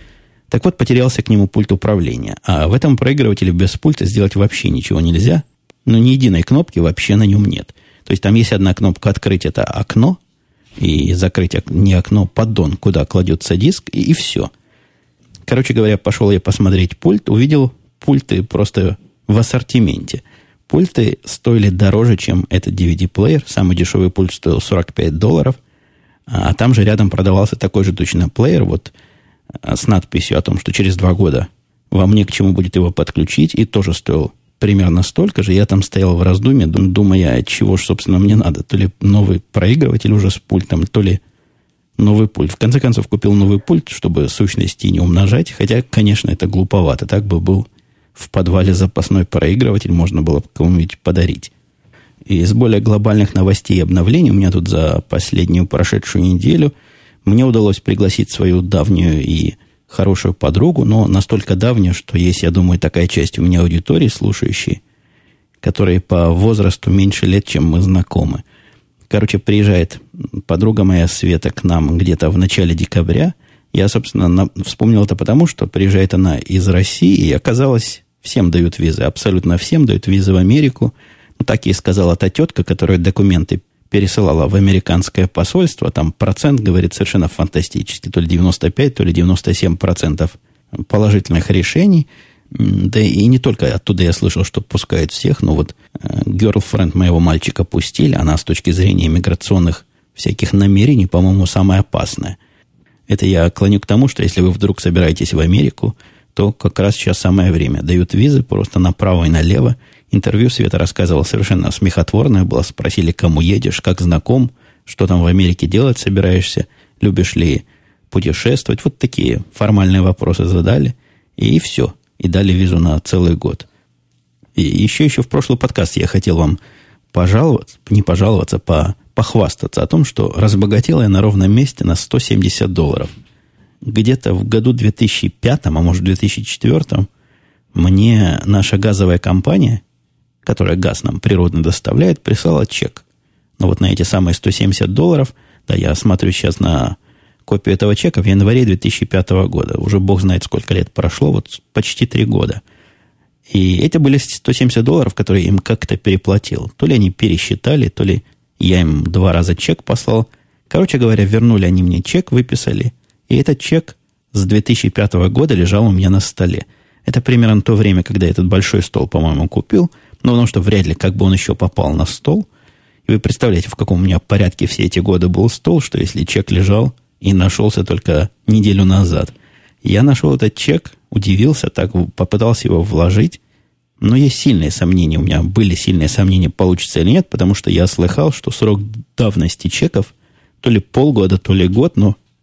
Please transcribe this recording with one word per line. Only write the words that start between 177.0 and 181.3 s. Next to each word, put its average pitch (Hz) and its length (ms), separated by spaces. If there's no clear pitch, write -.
и 98 140
нашелся 95 500
только 85 460
неделю 101 400
назад. 95 460
Я 104 220
нашел 139 320
этот 143 180
чек, - 400
удивился, 104 600